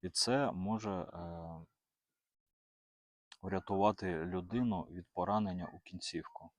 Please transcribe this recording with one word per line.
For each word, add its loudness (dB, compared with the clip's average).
І -2
це 4
може, 0
е, 0
врятувати 2
людину 0
від -10
поранення 0
у -16
кінцівку -8